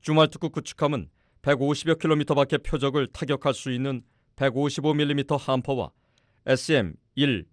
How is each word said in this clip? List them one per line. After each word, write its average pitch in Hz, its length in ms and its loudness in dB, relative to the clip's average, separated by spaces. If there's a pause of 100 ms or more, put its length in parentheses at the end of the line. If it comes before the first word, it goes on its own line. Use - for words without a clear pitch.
줌알트급 156 500 2
구축함은 143 580 -4 (320)
백오십여 143 540 0
킬로미터밖에 151 640 2
표적을 139 500 -2
타격할 139 460 -4
수 131 180 -6
있는 127 300 -4 (340)
백오십오 139 580 0
밀리미터 147 440 0
함포와 131 540 -2 (540)
에스엠 123 500 0 (200)
일 127 380 0